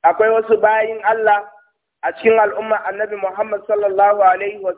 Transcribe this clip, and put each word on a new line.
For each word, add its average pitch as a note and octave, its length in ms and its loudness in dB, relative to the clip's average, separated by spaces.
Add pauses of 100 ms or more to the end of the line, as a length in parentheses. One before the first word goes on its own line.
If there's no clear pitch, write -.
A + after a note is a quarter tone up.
akwai G#3+ 280 2
wasu A3 300 2
bayin A3 440 0
Allah G#3+ 400 0 (580)
a E3+ 100 -4
cikin A3 280 2
al'umma G#3+ 360 -2 (120)
Annabi G#3 320 -8
Muhammad G3+ 480 -6
sallallahu G3+ 540 2
alaihi G3 400 2
wa F#3 160 -4